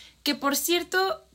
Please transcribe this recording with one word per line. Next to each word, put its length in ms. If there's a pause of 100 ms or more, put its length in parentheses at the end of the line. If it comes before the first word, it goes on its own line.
(220)
que 140
por 180
cierto 720 (100)